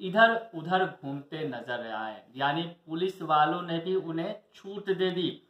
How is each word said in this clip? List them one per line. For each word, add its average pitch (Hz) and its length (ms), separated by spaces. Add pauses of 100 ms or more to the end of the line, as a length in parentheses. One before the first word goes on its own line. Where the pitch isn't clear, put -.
इधर 226 540
उधर 175 320
घूमते 143 600
नजर 117 460
आए, 107 280 (140)
यानी 143 260
पुलिस 170 600
वालों 156 400
ने 165 160
भी 180 160
उन्हें 165 460 (140)
छूट 196 320
दे 185 240
दी। 170 400